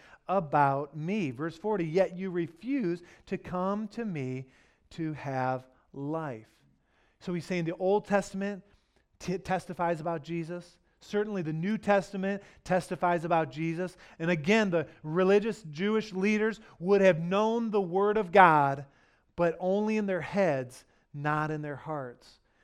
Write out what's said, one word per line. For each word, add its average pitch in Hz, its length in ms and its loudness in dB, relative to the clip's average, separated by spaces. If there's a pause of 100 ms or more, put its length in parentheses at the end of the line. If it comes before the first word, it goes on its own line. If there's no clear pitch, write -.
(280)
about 147 680 2
me." 165 360 -4
Verse 151 260 -8
forty, 208 300 -2
"Yet 175 280 2
you 185 160 -6
refuse 180 720 -4 (240)
to 190 120 -4
come 196 500 -4
to 226 160 -8
me 131 420 -6 (440)
to 156 240 -6
have 131 520 -2 (280)
life." 143 520 -8 (760)
So 180 120 -6
he's 170 100 -6
saying 175 220 -2
the 170 100 -4
Old 196 300 2
Testament 196 560 -2 (560)
t-, 180 180 -4
testifies 175 640 -4
about 165 220 -6
Jesus. 170 560 -8 (240)
Certainly 208 400 -2
the 156 100 -4
New 175 240 -2
Testament 196 640 0 (220)
testifies 175 640 0
about 160 260 0
Jesus. 165 460 -6 (200)
And 165 120 -2
again, 190 400 2
the 160 160 0 (160)
religious 190 680 2
Jewish 208 440 -2
leaders 214 460 0 (180)
would 190 240 4
have 175 180 6
known 214 500 0
the 208 100 2
Word 196 360 2
of 185 160 -2
God, 147 540 6 (500)
but 165 240 2
only 208 380 0
in 208 80 -2
their 180 160 -2
heads, 139 640 -2 (260)
not 151 380 -2
in 156 100 -6
their 147 160 -8
hearts. 135 640 -12 (240)